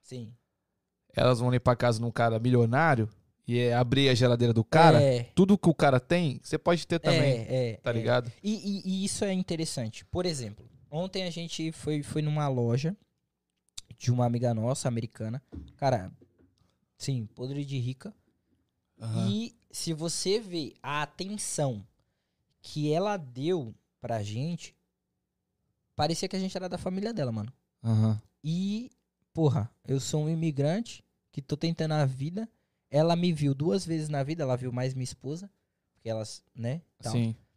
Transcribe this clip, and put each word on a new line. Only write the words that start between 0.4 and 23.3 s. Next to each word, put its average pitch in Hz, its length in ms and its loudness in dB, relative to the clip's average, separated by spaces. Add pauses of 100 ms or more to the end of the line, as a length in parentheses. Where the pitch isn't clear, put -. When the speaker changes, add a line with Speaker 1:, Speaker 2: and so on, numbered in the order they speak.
Speaker 2:
Elas 123 240 4
vão 123 120 2
limpar 123 220 2
a - 40 4
casa 120 240 2
num 120 100 -4
cara 117 280 2
milionário 120 720 4 (380)
e 120 120 0
é 120 140 2
abrir 127 360 4
a 127 60 6
geladeira 120 380 4
do 113 100 4
cara. 160 380 8
Speaker 1:
É. 127 220 4 (120)
Speaker 2:
Tudo 196 220 8
que - 120 6
o 160 40 6
cara 135 280 6
tem, 170 420 0
você - 140 -4
pode 170 280 0
ter 170 140 0
também, 160 220 4 (260)
Speaker 1:
É, 127 240 0
é, 107 60 -8
Speaker 2:
tá - 140 -4
Speaker 1:
é. - 20 0
Speaker 2:
ligado? 120 380 0 (120)
Speaker 1:
E, 208 100 -2
e, 196 320 -4
e 190 200 -2
isso - 180 -4
é 196 80 0
interessante. 165 760 -4
Por 175 200 -4
exemplo, 127 440 -6 (220)
ontem 185 320 -6
a 180 80 -4
gente 165 400 -6
foi, 151 320 -4
foi 151 180 -4
numa 151 280 0
loja 131 460 0 (1000)
de - 140 0
uma 123 140 4
amiga 120 280 2
nossa, 117 340 -2
americana. 113 540 -6 (360)
Cara, 113 340 0 (840)
sim, 123 360 -4
podre 139 320 -8
de 139 140 -8
rica. 131 340 -8 (880)
Speaker 2:
Aham. 190 280 -2
Speaker 1:
E 214 260 -4 (160)
se - 220 -8
você 170 460 -2
vê 175 440 -8
a 147 180 -4
atenção 151 840 -6 (760)
que 147 320 -4
ela 202 240 0
deu 135 560 -4 (260)